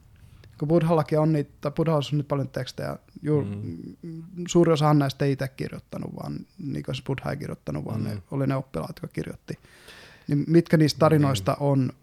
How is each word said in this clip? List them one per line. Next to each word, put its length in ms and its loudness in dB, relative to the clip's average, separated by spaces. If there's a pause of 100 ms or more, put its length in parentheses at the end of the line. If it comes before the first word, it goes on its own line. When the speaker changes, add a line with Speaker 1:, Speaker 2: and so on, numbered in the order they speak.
(580)
Speaker 1:
kun 100 -4
Buddhallakin 500 2
on 140 4
niitä, 180 0 (100)
tai 160 -4
Buddhalla 220 2 (140)
on 60 2
niin 60 -2
paljon 240 -2
tekstejä, 480 -8 (260)
ju-, 220 2
Speaker 2:
Mm. 760 -10 (260)
Speaker 1:
suuri 240 6
osahan 260 4
näistä 260 0
ei 80 2
ite 160 -4
kirjoittanut, 680 -10
vaan, 200 -8 (220)
niin 260 -6
kuin 100 -6
se 120 -8
Buddha 240 -6
ei 60 -4
kirjoittanut, 480 -8
vaan 160 -6
Speaker 2:
Mm. 80 -4
Speaker 1:
ne 220 -6
oli 160 -2
ne 100 -2
oppilaat, 320 -8
jotka 200 -12
kirjoitti. 500 -12 (720)
Niin 180 0
mitkä 300 4
niistä 200 6
Speaker 2:
Niin. 40 0
Speaker 1:
tarinoista 600 4
on 300 2 (120)